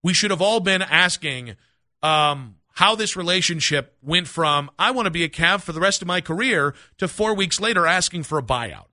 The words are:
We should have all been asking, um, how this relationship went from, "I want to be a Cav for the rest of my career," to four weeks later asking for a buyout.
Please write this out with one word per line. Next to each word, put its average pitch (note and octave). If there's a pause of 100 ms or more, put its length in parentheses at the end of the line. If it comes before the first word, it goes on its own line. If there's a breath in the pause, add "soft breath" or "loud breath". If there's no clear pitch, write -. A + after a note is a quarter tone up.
We F3+
should G3
have F3
all G#3+
been F#3+
asking, D3 (480)
um, D3 (180)
how G#3
this G#3+
relationship E3+
went E3+
from, D3
"I G#3+
want B3
to F3+
be E3
a D#3
Cav F3+
for -
the D#3+
rest F#3+
of F3+
my F3+
career," E3 (240 loud breath)
to F#3+
four G#3+
weeks F#3+
later G3+
asking F3
for D#3
a C3
buyout. A2